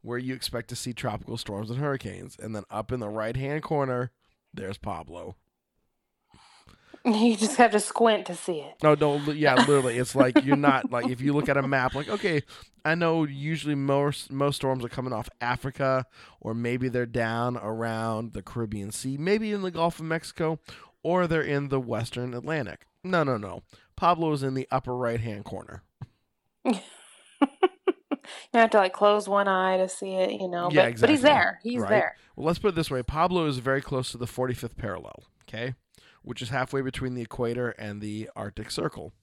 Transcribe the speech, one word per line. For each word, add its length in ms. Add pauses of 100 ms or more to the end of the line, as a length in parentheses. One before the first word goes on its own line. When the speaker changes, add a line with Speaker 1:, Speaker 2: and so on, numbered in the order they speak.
Speaker 1:
where 160
you 160
expect 340
to 80
see 160
tropical 440
storms 320
and 120
hurricanes. 600
And 140
then 160
up 220
in 80
the 80
right-hand 560
corner, 480 (420)
there's 240
Pablo. 640
Speaker 2:
<laughs> 40 (1600)
You 320
just 200
have 160
to 80
squint 460
to 80
see 260
it. 220
Speaker 1:
No, 120
no, 220
li-, 220
yeah, 160
literally. 420
It's 180
like 300
you're 120
not, 340
like, 180
if 140
you 100
look 160
at 80
a 60
map, 320
like, 140
okay, 340 (420)
I 120
know 280
usually 520
most, 540
most 260
storms 280
are 60
coming 240
off 160 (100)
Africa, 640 (360)
or 120
maybe 360
they're 180
down 500
around 800
the 80
Caribbean 480
Sea, 260
maybe 360
in 100
the 80
Gulf 300
of 60
Mexico, 520 (440)
or 240
they're 140
in 280
the 120
Western 540
Atlantic. 500 (180)
No, 200
no, 160
no. 240 (340)
Pablo 360
is 100
in 100
the 180
upper 240
right-hand 500
corner. 400 (840)
<laughs> 80 (1800)
Speaker 2:
You 80
have 100
to, 80
like, 140
close 340
one 220
eye 300
to 100
see 260
it, 240
you 100
know, 220
Speaker 1:
Yeah, 200
Speaker 2:
but, 100
but 100
he's 100
Speaker 1:
exactly. 100
Speaker 2:
there. 320
He's 200
Speaker 1:
Right. 80
Speaker 2:
there. 260 (200)
Speaker 1:
Well, 100
let's 120
put 100
it 60
this 160
way. 120
Pablo 440
is 120
very 220
close 320
to 60
the 80
forty-fifth 500
parallel, 480 (240)
okay, 260 (480)
which 200
is 80
halfway 320
between 320
the 80
equator 480
and 320
the 340
Arctic 340
Circle. 420 (100)